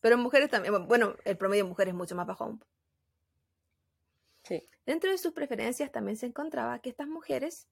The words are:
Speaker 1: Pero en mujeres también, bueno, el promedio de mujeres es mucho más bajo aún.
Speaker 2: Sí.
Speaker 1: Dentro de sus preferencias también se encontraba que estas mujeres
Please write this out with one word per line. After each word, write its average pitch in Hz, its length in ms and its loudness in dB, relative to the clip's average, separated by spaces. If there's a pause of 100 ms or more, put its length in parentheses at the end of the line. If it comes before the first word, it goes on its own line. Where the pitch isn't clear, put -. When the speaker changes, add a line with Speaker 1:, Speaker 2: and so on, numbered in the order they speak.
Speaker 1:
Pero 226 160 8
en 247 60 2
mujeres 277 280 4
también, 196 380 0
bueno, 226 260 4 (100)
el 196 120 -2
promedio 196 280 2
de 180 40 -4
mujeres 185 240 0
es 180 40 -4
mucho 175 200 -6
más 180 100 -4
bajo - 180 -8
aún. - 200 -12 (1800)
Speaker 2:
Sí. - 200 -6 (240)
Speaker 1:
Dentro 330 240 0
de 381 80 2
sus 339 140 -2
preferencias 254 600 -4
también 208 240 -4
se 247 100 -8
encontraba 247 540 -4
que 254 100 -8
estas 285 180 -10
mujeres 302 640 -6